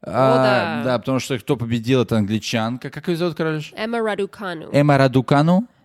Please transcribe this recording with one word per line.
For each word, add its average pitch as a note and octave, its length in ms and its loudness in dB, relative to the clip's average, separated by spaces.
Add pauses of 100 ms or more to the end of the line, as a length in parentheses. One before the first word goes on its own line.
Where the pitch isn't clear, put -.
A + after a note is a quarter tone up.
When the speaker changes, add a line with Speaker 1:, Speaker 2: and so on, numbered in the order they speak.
Speaker 1:
О, - 60 -12
Speaker 2:
А, C3 280 4
Speaker 1:
да. B2 460 2
Speaker 2:
да, B2 160 0
потому C3 200 -2
что B2+ 180 -4
кто C#3+ 200 -2
победил, A#2 440 0
это A2+ 160 0
англичанка. A2 720 -2
Как - 180 -10
ее F3 100 0
зовут, E3 180 -2
Королеш? D#3 400 -4
Speaker 1:
Эмма A3+ 260 -4
Радукану. G3 720 -6
Speaker 2:
Эмма C#3+ 260 4
Радукану? C#3+ 680 2 (180)